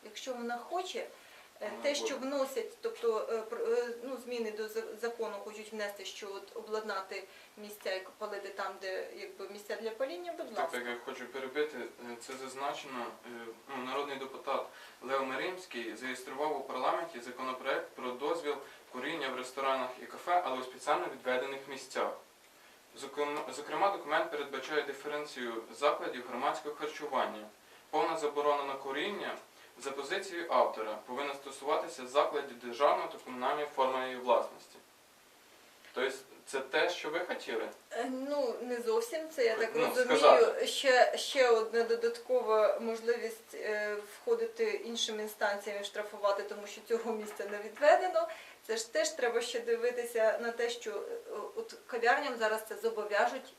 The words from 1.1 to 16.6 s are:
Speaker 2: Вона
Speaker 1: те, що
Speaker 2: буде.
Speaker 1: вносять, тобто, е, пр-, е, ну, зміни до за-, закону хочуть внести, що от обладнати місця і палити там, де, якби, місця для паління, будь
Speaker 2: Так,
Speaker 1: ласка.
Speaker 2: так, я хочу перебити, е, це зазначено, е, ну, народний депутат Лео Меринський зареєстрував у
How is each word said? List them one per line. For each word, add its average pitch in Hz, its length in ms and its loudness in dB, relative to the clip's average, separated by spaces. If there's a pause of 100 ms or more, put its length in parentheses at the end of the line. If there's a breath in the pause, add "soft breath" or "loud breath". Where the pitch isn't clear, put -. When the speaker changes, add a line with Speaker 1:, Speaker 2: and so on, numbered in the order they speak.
Speaker 2:
Вона 220 120 -10
Speaker 1:
те, 285 120 4
що 247 220 0
Speaker 2:
буде. 269 180 -2
Speaker 1:
вносять, 262 360 0 (100)
тобто, 226 500 0
е, 226 100 0
пр-, 226 320 0
е, 240 140 4 (160)
ну, 262 140 -6
зміни 226 340 -4
до 214 160 -4
за-, 226 160 -4 (180)
закону 226 420 -2
хочуть 214 300 -10
внести, 202 320 -4
що - 280 -10
от 190 240 -10
обладнати 214 680 -4 (340 loud breath)
місця 208 380 -4
і 190 120 -6 (100)
палити 208 320 -6
там, 196 320 -6
де, 190 340 -4
якби, 190 340 -10
місця 208 260 -8
для 220 140 -4
паління, 330 480 -4
будь 294 180 -8
Speaker 2:
Так, - 40 -4
Speaker 1:
ласка. - 180 0
Speaker 2:
так, 123 100 -4
я 120 180 -4
хочу 127 200 -8
перебити, 131 520 -4
е, 120 380 -10 (120)
це 131 60 -8
зазначено, 135 720 -6 (200)
е, 123 40 -14 (400)
ну, 127 160 -6
народний 139 320 -4
депутат - 480 -4 (360 loud breath)
Лео 135 240 0
Меринський 131 680 -6
зареєстрував 135 640 -2
у - 60 -6